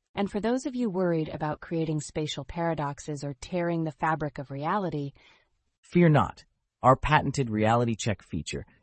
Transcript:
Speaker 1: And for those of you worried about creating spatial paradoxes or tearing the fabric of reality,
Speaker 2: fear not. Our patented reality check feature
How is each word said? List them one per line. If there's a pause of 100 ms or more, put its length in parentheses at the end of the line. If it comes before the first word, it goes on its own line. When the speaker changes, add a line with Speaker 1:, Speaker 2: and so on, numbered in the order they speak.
(160)
Speaker 1:
And
for
those
of
you
worried
about
creating
spatial
paradoxes
or
tearing
the
fabric
of
reality, (680)
Speaker 2:
fear
not. (400)
Our
patented
reality
check
feature (180)